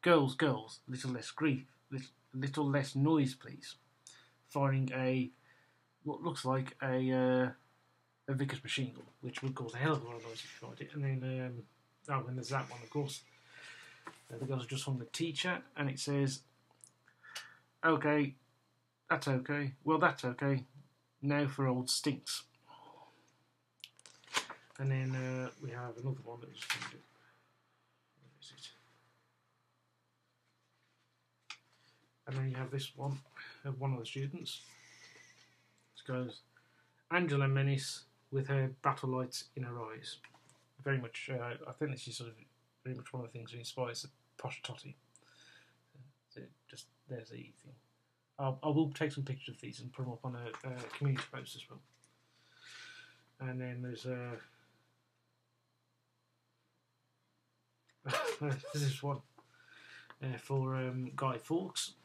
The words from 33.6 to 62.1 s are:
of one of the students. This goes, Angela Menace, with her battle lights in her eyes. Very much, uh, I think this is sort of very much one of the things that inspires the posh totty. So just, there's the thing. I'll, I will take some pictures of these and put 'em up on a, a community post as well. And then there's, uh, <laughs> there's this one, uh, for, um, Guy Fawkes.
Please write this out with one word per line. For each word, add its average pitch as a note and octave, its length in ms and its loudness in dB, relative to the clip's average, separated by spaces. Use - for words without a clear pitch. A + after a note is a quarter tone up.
of B2+ 160 -2
one C3+ 100 2
of B2+ 80 0
the A2+ 60 -6
students. C#3 560 -6
This - 140 -18
goes, B2+ 320 -2
Angela C#3+ 380 6
Menace, C3+ 540 2
with C3+ 160 0
her C3+ 240 4
battle C3+ 280 2
lights B2+ 360 -2
in C3 80 -4
her A#2+ 180 -6
eyes. - 260 -12
Very C#3 160 4
much, - 340 -6
uh, A#2+ 220 -4
I B2+ 60 -10
think D3 180 -2
this - 160 -6
is A#2 100 -8
sort A#2 120 -8
of A2 60 -16
very B2+ 120 -4
much - 180 -12
one B2+ 100 -4
of A#2 80 -10
the B2+ 60 -12
things A2+ 140 -12
that A#2+ 80 -10
inspires A#2 440 -4
the C3+ 60 -12
posh - 260 -6
totty. - 320 -10
So - 120 -16
just, - 160 -16
there's A#2 200 -8
the A#2+ 80 -14
thing. - 360 -16
I'll, C3+ 260 2
I D#3 40 2
will D3+ 240 6
take D3+ 200 0
some C3+ 120 -4
pictures C3 320 -6
of - 60 -20
these B2 180 -12
and B2 120 -12
put B2+ 140 -6
'em B2 80 -6
up A2+ 100 -12
on B2 120 -4
a, A#2+ 320 -8
a B2+ 60 -6
community C3+ 340 2
post B2+ 240 -10
as B2 140 -14
well. - 120 -18
And B2+ 180 -2
then B2 220 -4
there's, B2 240 -6
uh, B2 300 -4
<laughs> C3+ 60 0
there's C#3 220 0
this C#3+ 300 0
one, C#3 160 0
uh, B2+ 140 -2
for, C3 380 0
um, B2+ 400 -2
Guy B2+ 220 0
Fawkes. - 560 -2